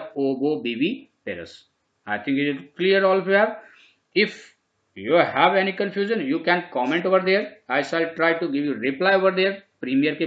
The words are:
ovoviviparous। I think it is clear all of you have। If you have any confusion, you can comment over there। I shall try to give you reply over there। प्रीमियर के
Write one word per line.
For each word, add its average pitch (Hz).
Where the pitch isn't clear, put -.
ovoviviparous। 131
I 104
think 135
it 143
is 135
clear 196
all 190
of 170
you 196
have। 220
If 208
you 113
have 185
any 190
confusion, 202
you 151
can 175
comment 147
over 185
there। 190
I 139
shall 165
try 165
to 170
give 147
you 127
reply 180
over 190
there। 185
प्रीमियर 139
के 156